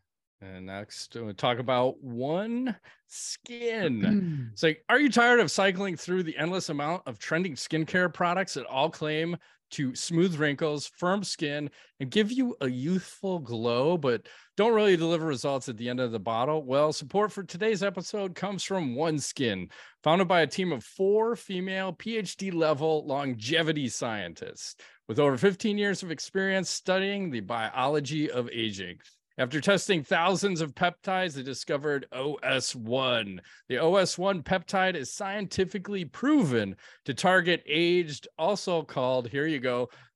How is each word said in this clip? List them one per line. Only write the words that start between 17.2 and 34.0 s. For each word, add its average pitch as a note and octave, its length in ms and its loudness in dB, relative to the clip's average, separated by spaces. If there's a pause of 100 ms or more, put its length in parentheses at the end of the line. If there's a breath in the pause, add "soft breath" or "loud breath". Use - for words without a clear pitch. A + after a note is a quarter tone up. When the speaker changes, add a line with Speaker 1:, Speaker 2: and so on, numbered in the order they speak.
Speaker 1:
for G3 120 -10
today's F#3 400 -2
episode G3 520 -4
comes G3+ 280 -6
from D#3+ 320 -2
One D#3 240 0
Skin. G2+ 500 -2 (340 loud breath)
Founded F3 240 4
by F3 140 6
a C#3+ 60 4
team F3+ 260 -2
of A2+ 100 -4
four G#3+ 540 2
female F#3+ 560 -4
P A3+ 240 -6
H G#3 180 -6
D F#3+ 160 -6
level D#3 540 2
longevity C#3+ 840 0
scientists G#2 880 -6 (320 loud breath)
with A2+ 120 -4
over C#3 180 6
fifteen G3+ 400 2
years G3+ 260 -2
of E3+ 80 -8
experience F#3+ 580 -2
studying F#3+ 600 -2
the A#2+ 120 -4
biology C3 880 -2
of A#2+ 220 -2
aging. G2 460 -4 (400)
After C3 240 -2
testing F#3 420 2
thousands F#3 580 0
of D3+ 140 -6
peptides, F#3 580 -2
they C3+ 80 -10
discovered C#3 680 -4
O C3+ 320 -4
S C3 320 0
one. A2+ 680 -2 (280 loud breath)
The B2 100 0
O E3 160 4
S F#3+ 220 2